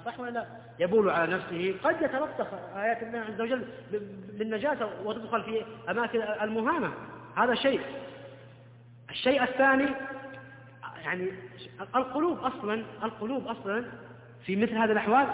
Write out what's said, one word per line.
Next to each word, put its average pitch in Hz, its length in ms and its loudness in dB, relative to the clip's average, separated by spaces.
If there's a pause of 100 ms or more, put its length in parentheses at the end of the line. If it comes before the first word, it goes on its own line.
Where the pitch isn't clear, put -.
صح 240 140 -8
ولا 247 100 -6
لا؟ 233 160 -4 (320)
يبول 185 320 6
على 170 220 4
نفسه، 180 420 0 (100)
قد 320 180 6
يتلطخ 269 440 0 (300)
آيات 226 260 0
الله 226 160 -6
عز 214 220 -6
وجل 233 240 0 (280)
ب-، 202 460 -8
بالنجاسة 220 500 0 (160)
وتدخل 214 380 -2
في 220 200 -2 (280)
أماكن 226 320 0 (200)
المهانة، 220 480 2 (460)
هذا 233 180 6
شيء. 269 260 4 (1300)
الشيء 262 320 4
الثاني، 269 440 6 (1160)
يعني 180 220 -2 (680)
القلوب 269 420 2
أصلا، 220 440 -2 (200)
القلوب 226 440 -4
أصلا 220 380 -2 (600)
في 190 100 2
مثل 214 180 4
هذه 220 180 6
الأحوال 220 420 6